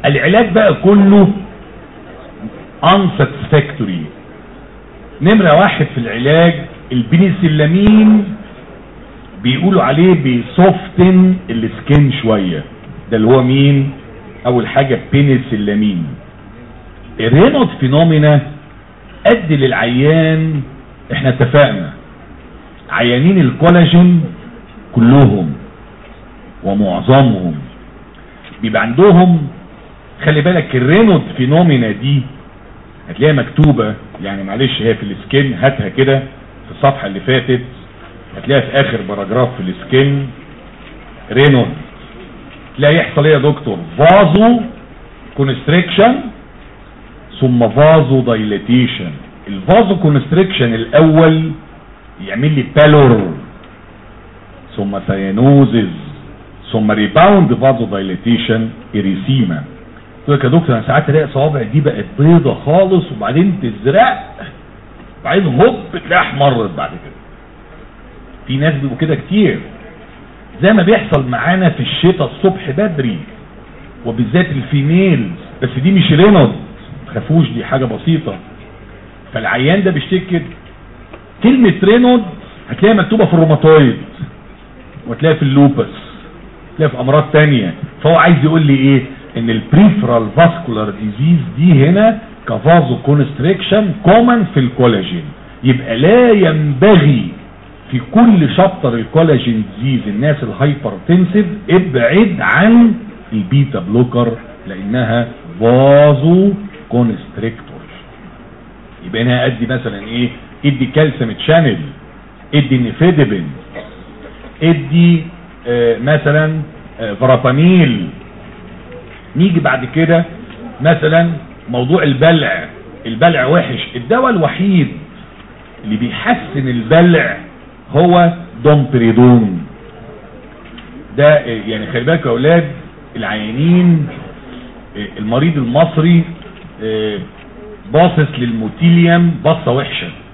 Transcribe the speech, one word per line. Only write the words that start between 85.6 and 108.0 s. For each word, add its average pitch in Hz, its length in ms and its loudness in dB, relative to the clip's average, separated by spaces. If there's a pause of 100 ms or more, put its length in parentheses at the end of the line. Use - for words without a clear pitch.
هتلاقيها 151 200 -2
في 123 60 -12
أمراض 139 220 0 (100)
تانية. 139 400 2 (300)
فهو 165 120 2
عايز 170 280 4
يقول 160 180 2
لي 143 140 2
إيه؟ 135 260 2 (360)
إن 117 120 -4
البريفرال 120 840 2
فاسكولار 110 540 0
ديزيز 110 500 -2 (180)
دي 147 320 4
هنا 214 300 2 (280)
كفازو 127 500 2
كونستريكشن 165 920 -2 (120)
كومن 233 500 4
في 147 60 0
الكولاجين، 104 640 -2 (400)
يبقى 120 340 -2
لا 226 340 4
ينبغي 151 960 2 (640)
في 123 100 -4 (100)
كل 208 460 4
شابتر 175 360 0
الكولاجين 117 680 0 (160)
ديزيز، 120 280 -4
الناس 127 360 -4
الهايبرتنسيف 143 1000 -2 (240)
ابعد 170 720 2
عن 214 540 4 (400)
البيتا 110 460 -2
بلوكر 117 580 -2 (300)
لانها 113 600 -4 (320)
فازو 143 920 4 (360)
كونستريكتور. - 920 -6 (1300)